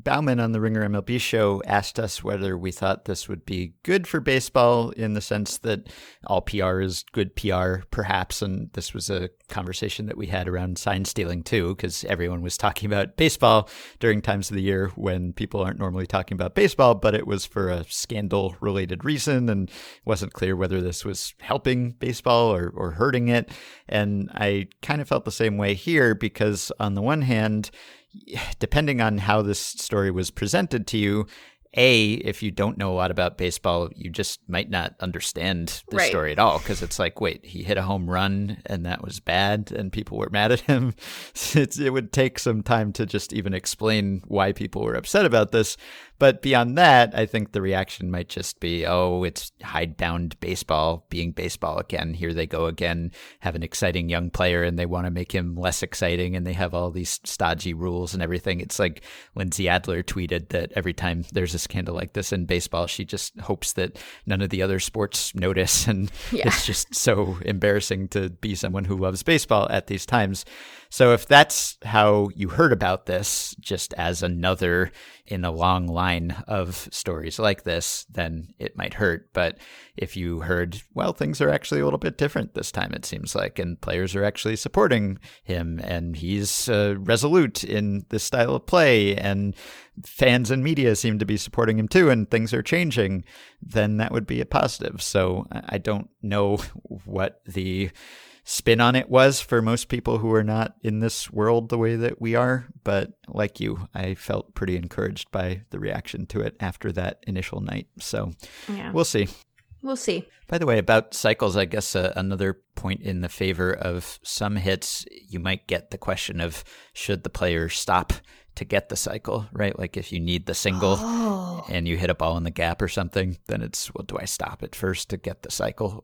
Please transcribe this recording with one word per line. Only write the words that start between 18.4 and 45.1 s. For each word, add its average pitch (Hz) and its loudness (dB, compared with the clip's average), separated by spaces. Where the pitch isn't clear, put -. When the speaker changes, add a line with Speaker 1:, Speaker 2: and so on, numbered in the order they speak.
Speaker 1:
reason 135 2
and 98 0
wasn't 104 -2
clear 95 0
whether 92 0
this 90 -4
was - -8
helping 123 0
baseball 117 2
or, 87 0
or 85 -4
hurting 120 2
it. 120 2
And 101 0
I 101 0
kind 151 -2
of 127 -6
felt 135 2
the 107 -4
same 104 0
way 101 2
here 131 4
because 104 0
on 101 0
the 98 -2
one 147 0
hand, 110 0
depending 143 2
on 107 2
how 104 4
this 101 0
story - 0
was 90 -2
presented 131 0
to 113 -2
you, 104 2
A, 117 6
if 107 -4
you 107 -2
don't 101 0
know 98 0
a 92 0
lot 90 0
about 90 0
baseball, 87 0
you - -12
just - -6
might 90 -2
not 92 -4
understand 87 -4
the - -4
Speaker 2:
Right. 165 2
Speaker 1:
story 78 0
at 80 0
all, 98 4
'cause - -4
it's - -6
like, 87 -2
"Wait, - -2
he 87 -12
hit 98 0
a 95 0
home 95 -2
run 98 0
and 87 -6
that - -6
was - -12
bad 101 0
and 95 -6
people 107 -6
were - -4
mad 104 4
at 123 4
him?" 127 2
<laughs> - -8
It's, 147 4
it 139 2
would 127 -2
take 131 2
some 110 0
time 110 2
to 113 -2
just - -4
even 98 -2
explain 101 0
why 98 2
people 104 -6
were 57 -2
upset 202 4